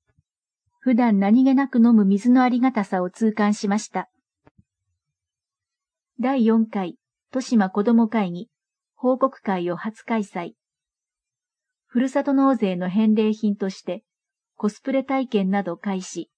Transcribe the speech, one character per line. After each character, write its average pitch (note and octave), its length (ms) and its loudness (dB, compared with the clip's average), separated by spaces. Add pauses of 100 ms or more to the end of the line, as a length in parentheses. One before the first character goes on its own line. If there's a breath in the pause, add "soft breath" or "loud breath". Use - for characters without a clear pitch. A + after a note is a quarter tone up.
(800)
普 B3+ 160 0
段 A3+ 240 2
何 A3 240 4
気 C4+ 100 4
な C4 140 2
く B3+ 100 -4
飲 A#3 160 6
む G#3+ 100 6
水 G3 280 2
の B3+ 100 6
あ B3+ 80 2
り A#3+ 100 0
が C4 120 2
た G#3 120 -2
さ F#3 200 -2
を F3+ 80 -4
痛 A3 200 0
感 G#3 220 0
し G#3 140 -4
ま G3+ 100 0
し - 120 -8
た。 F#3 200 -8 (2000)
第 B3+ 260 0
四 A3+ 200 2
回、 F#3+ 320 -8 (340)
豊 B3+ 100 -6
島 G#3 280 0
子 G#3 140 -2
ど A#3 100 2
も A3+ 140 4
会 G3+ 240 -4
議、 F3 180 -12 (460)
報 B3+ 220 -2
告 C4+ 240 -4
会 F3+ 280 -4
を E3+ 60 -4
初 A3 260 -12
開 A3+ 200 -4
催。 F3+ 320 -12 (1300)
ふ - 140 -4
る C4 100 -2
さ C#4 140 -2
と C#4 100 -2
納 C4+ 220 2
税 F#3 200 -2
の F3+ 140 -6
返 G#3+ 240 2
礼 G#3+ 200 0
品 G#3 220 -2
と G3 140 -4
し - 140 -14
て、 F3+ 200 -10 (520)
コ G#3 140 -4
ス - 120 -10
プ C4+ 100 -8
レ C4+ 120 -2
体 C4+ 240 -4
験 F#3+ 240 -2
な G3+ 100 0
ど E3+ 160 -8
開 F#3+ 240 -6
始。 E3+ 360 -14